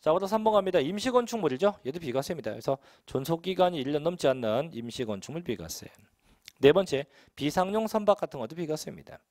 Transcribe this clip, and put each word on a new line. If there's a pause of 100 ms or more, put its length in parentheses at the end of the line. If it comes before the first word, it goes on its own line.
자,
보다
삼
번
갑니다.
임시건축물이죠.
얘도
비과세입니다.
그래서 (280)
존속기간이
일
년
넘지
않는
임시건축물
비과세. (720)
네
번째, (280)
비상용
선박
같은
것도
비과세입니다. (120)